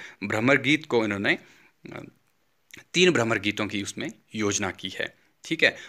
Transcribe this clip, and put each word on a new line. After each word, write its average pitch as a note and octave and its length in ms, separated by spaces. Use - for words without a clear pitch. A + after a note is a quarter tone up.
भ्रमर A2 340
गीत C#3+ 280
को A#2 200
इन्होंने, G#2+ 320
अ, - 120
तीन F3+ 180
भ्रमर A2+ 280
गीतों G#2 280
की G2+ 160
उसमें - 280
योजना G2+ 360
की F#2+ 180
है, - 280
ठीक E3 180
है। C3 140